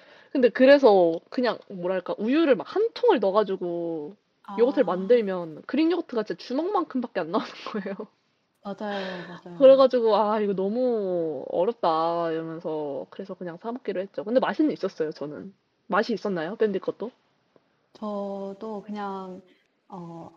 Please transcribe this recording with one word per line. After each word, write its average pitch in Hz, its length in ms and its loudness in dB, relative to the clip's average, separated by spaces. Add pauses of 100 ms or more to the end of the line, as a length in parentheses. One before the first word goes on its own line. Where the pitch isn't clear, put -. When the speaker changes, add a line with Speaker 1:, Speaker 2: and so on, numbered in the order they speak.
(320)
Speaker 1:
근데 247 180 4
그래서 240 640 8 (180)
그냥 233 280 -2 (100)
뭐랄까, 180 500 -6
우유를 262 380 2
막 151 100 -8 (100)
한 440 180 2
통을 403 260 4
넣어 196 120 2
가지고 175 840 -2 (420)
요거트를 254 260 4
Speaker 2:
아. - 0 -
Speaker 1:
만들면 185 840 0
그릭 320 260 0
요거트가 254 320 -4
진짜 180 200 -6
주먹만큼 320 560 -4
밖에 240 200 -6
안 160 120 -6
<laughs> - 0 -
나오는 226 160 -2 (240)
거예요. 196 240 -8 (680)
Speaker 2:
맞아요, 190 600 -8 (300)
Speaker 1:
그래 262 220 10
Speaker 2:
맞아요. - 0 -
Speaker 1:
가지고 247 400 4
'아, 214 240 2
이거 202 140 0
너무 190 960 -2
어렵다.' 170 840 0
이러면서 160 800 -6
그래서 190 240 -14
그냥 175 240 -12
사 233 140 -10
먹기로 196 280 -6
했죠. 185 240 -8
근데 233 160 2
맛있는 226 320 0
있었어요, 160 400 -4
저는. 139 420 -12 (320)
맛이 214 260 0
있었나요, 185 440 -4
밴디 202 220 0
것도? 196 320 -8 (840)
Speaker 2:
저도 202 920 -10
그냥 190 560 -10 (460)
어, 170 480 -16